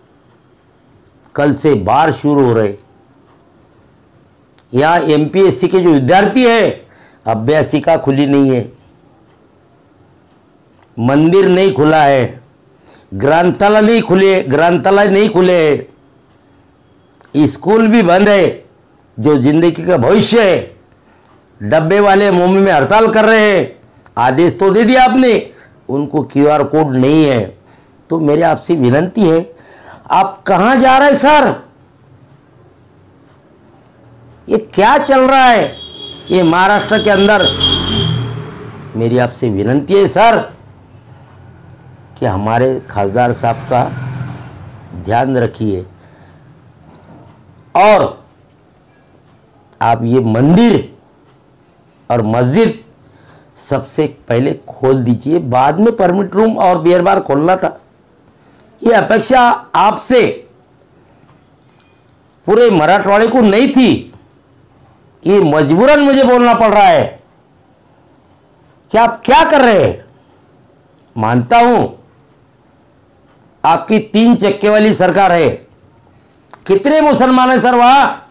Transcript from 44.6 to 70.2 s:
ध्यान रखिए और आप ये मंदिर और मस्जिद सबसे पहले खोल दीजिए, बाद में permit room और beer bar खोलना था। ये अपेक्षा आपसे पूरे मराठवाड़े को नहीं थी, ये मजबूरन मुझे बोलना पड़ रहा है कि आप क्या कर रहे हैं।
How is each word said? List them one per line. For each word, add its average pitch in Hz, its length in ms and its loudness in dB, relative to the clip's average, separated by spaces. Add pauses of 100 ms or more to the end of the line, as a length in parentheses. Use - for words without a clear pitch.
ध्यान 117 420 -4
रखिए 104 480 -6 (1900)
और 190 300 4 (1800)
आप 117 220 -2
ये 120 180 0
मंदिर 147 760 0 (1120)
और 120 140 -2
मस्जिद 127 540 0 (840)
सबसे - 460 -6 (220)
पहले 127 240 -2 (180)
खोल 131 340 -2
दीजिए, 131 360 -2
बाद 139 400 -2
में 226 160 0
permit 185 400 -2
room 220 220 0
और 180 240 0
beer 175 200 2
bar 196 180 0
खोलना 160 360 -2
था। 185 120 -4 (1120)
ये 233 120 0
अपेक्षा 233 480 0 (340)
आपसे 214 460 0 (2250)
पूरे 226 220 4
मराठवाड़े 196 580 0
को 240 140 0
नहीं 214 280 2
थी, 240 440 0 (1080)
ये 196 180 2
मजबूरन 165 580 2
मुझे 277 240 2
बोलना 240 300 4
पड़ 220 160 2
रहा 208 140 4
है 156 220 4 (1900)
कि 214 60 0
आप 226 280 0
क्या 294 180 4
कर 311 180 2
रहे 226 220 4
हैं। - 220 -4 (1080)